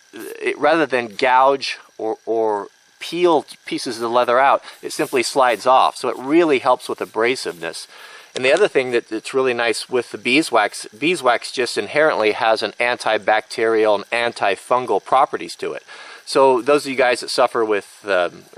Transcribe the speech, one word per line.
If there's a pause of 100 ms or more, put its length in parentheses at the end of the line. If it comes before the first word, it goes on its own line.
(140)
it,
rather
than
gouge (200)
or,
or (300)
peel (180)
pieces
of
the
leather
out, (200)
it
simply
slides
off.
So
it
really
helps
with
abrasiveness. (480)
And
the
other
thing
that,
that's
really
nice
with
the
beeswax, (100)
beeswax
just
inherently
has
an
antibacterial
and
antifungal
properties
to
it. (440)
So
those
of
you
guys
that
suffer
with,
um, (140)